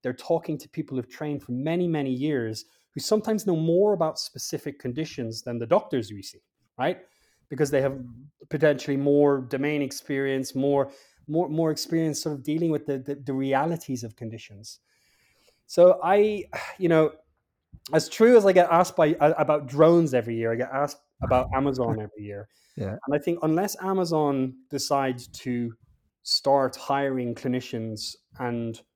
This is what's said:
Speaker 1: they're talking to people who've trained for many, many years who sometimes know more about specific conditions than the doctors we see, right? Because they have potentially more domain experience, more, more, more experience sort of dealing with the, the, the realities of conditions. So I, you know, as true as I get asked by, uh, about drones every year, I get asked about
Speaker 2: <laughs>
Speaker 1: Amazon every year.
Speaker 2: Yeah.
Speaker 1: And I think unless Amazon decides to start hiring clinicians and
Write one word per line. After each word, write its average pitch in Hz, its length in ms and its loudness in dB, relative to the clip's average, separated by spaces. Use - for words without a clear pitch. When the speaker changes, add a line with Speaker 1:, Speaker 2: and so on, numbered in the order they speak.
Speaker 1:
they're 127 120 -4
talking 160 440 -4
to - 120 -16
people 147 280 -8
who've 120 100 -6
trained 147 360 -8
for - 80 -12
many, 160 360 -2
many 143 240 -2
years 123 540 -4
who 147 60 -8
sometimes - 440 -2
know 180 100 0
more 170 380 2
about 165 240 -2
specific - 640 -10
conditions 123 640 -8
than 120 160 -8
the 113 80 -6
doctors 120 440 0
we 98 120 -14
see, - 180 -18
right? 165 200 -2
Because 143 200 0
they 139 120 2
have 135 200 -2
potentially 143 480 0
more 143 440 4
domain 143 400 -4
experience, 135 760 -4
more, 139 360 0
more, 160 220 -2
more 160 220 0
experience 160 500 -2
sort 151 140 -4
of 131 80 -12
dealing 160 280 -2
with 147 140 -2
the, 139 140 -4
the, 143 160 -8
the 139 180 -8
realities 135 680 -2
of 117 120 -14
conditions. 107 640 -16
So 180 360 6
I, 208 440 2
you 185 100 0
know, 160 240 6
as 160 160 2
true 233 300 8
as 202 80 8
I 196 80 6
get 175 180 6
asked 175 240 4
by, 160 200 4
uh, 151 220 4
about 151 300 0
drones 156 460 6
every 117 220 0
year, 113 180 -2
I - 20 -2
get 120 160 -4
asked 143 300 -4
about 127 300 2
Speaker 2:
<laughs> 131 40 -4
Speaker 1:
Amazon 127 440 0
every 104 240 -12
year. 104 240 -12
Speaker 2:
Yeah. 101 180 -6
Speaker 1:
And 143 100 -2
I - 20 0
think 170 240 -4
unless 160 400 -2
Amazon 156 720 0
decides 135 580 -2
to 120 460 -6
start 135 540 0
hiring 131 600 -2
clinicians 117 800 -6
and 117 400 -6